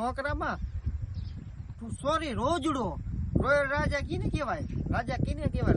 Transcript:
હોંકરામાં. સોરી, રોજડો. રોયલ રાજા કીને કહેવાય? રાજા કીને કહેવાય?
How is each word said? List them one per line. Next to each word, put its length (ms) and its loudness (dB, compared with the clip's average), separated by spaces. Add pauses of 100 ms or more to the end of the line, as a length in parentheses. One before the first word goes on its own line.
હોંકરામાં. 560 -2 (1400)
સોરી, 320 0
રોજડો. 520 2 (580)
રોયલ 260 6
રાજા 380 2
કીને 220 0
કહેવાય? 340 0 (260)
રાજા 340 0
કીને 240 0
કહેવાય? 280 4